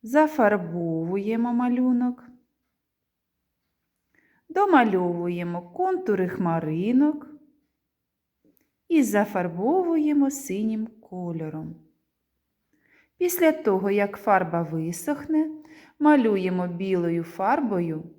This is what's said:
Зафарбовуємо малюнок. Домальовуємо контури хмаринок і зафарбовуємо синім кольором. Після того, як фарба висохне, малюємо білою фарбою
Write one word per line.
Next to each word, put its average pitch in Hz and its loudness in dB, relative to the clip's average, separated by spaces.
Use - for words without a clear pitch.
Зафарбовуємо 208 0
малюнок. 247 0
Домальовуємо 180 2
контури 359 -2
хмаринок 185 0
і 311 4
зафарбовуємо 269 2
синім 220 -4
кольором. 160 -10
Після 349 2
того, 196 0
як 202 0
фарба 175 2
висохне, 277 -2
малюємо 202 2
білою 175 -2
фарбою 190 -2